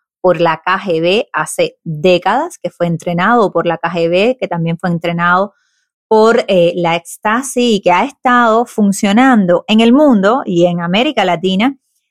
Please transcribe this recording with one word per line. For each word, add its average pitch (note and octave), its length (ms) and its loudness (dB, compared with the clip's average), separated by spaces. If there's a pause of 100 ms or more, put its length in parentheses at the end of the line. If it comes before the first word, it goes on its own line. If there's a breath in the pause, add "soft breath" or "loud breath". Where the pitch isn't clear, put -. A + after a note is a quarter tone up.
(220)
por F3 180 2
la E3 220 0
K F#3 160 -2
G F#3 220 -4
B F3+ 320 0
hace D#3+ 500 -4
décadas, F3+ 800 -2
que - 80 -8
fue - 160 -4
entrenado F3+ 640 0
por E3 160 -4
la E3 120 -2
K E3 120 -6
G E3+ 200 -2
B, G#3 280 0
que F#3+ 100 -6
también E3 300 -4
fue F#3 120 -4
entrenado F3 640 -2 (540)
por, A3+ 400 4
eh, F3 280 2
la E3+ 200 -2
Stasi A#3 800 -4
y F#3+ 40 -6
que F3+ 120 2
ha F#3 120 2
estado A#3+ 600 0
funcionando G#3 1000 2
en G#3+ 140 2
el A#3 120 4
mundo B3 520 2
y F3 220 2
en F3 140 -4
América G#3 440 -2
Latina F#3 540 -2 (320)